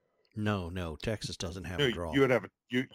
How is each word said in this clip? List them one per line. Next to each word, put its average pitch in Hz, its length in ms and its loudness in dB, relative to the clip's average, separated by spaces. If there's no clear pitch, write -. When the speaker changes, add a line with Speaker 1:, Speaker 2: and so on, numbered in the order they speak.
Speaker 1:
No, 104 340 0
no, 85 260 -4
Texas 101 420 -4
doesn't 90 280 -6
have 90 140 -4
Speaker 2:
No, 143 60 4
Speaker 1:
a 123 60 4
drawl. 87 220 -4
Speaker 2:
you 139 80 4
would 135 100 8
have 107 140 4
a, 95 40 -14
you, 123 240 0